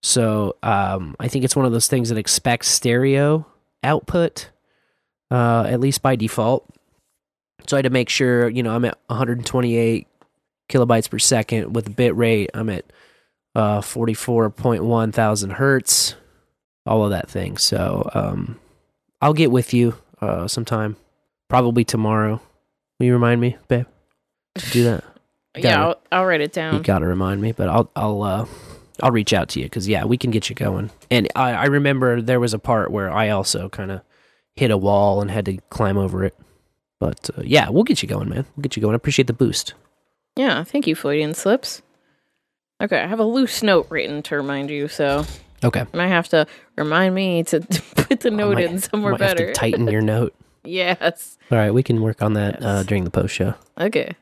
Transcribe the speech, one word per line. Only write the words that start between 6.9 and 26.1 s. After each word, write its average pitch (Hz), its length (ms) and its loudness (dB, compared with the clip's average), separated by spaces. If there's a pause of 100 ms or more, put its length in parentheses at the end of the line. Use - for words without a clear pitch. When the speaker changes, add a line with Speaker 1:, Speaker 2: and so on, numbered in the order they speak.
Speaker 1:
So 143 100 -2
I 139 40 4
had 139 60 0
to 127 40 2
make 127 200 0
sure, 120 400 2
you 123 120 -2
know, 113 140 -2
I'm 120 100 2
at - 120 -4 (120)
a 120 60 -4
hundred 117 300 -2
twenty-eight 117 600 0 (640)
kilobytes 120 400 4
per 107 100 -6
second 110 540 0
with 107 220 -6
bit 123 200 2
rate. 113 380 2
I'm 110 160 -4
at, 95 160 -6 (680)
uh, 104 260 2
forty-four 113 720 0
point 110 320 0
one 113 280 2
thousand 104 400 0
hertz, 135 640 0 (680)
all 107 180 2
of 104 80 2
that 90 180 -4
thing. 95 280 -8
So, - 560 0
um, 50 460 -4 (640)
I'll 151 120 4
get 151 180 4
with 123 220 2
you, 120 220 4 (260)
uh, 101 260 -4
sometime, 107 480 -4 (540)
probably 120 340 2
tomorrow. 110 580 0 (580)
Will 127 60 0
you 123 80 4
remind 120 260 4
me, 120 180 0 (100)
babe, 120 180 0 (680)
to - 160 -10
do 120 140 4
that? 113 180 0 (520)
You - 80 -6
Speaker 2:
Yeah, 180 120 4
Speaker 1:
gotta 147 60 4
Speaker 2:
I'll, 165 200 -2 (100)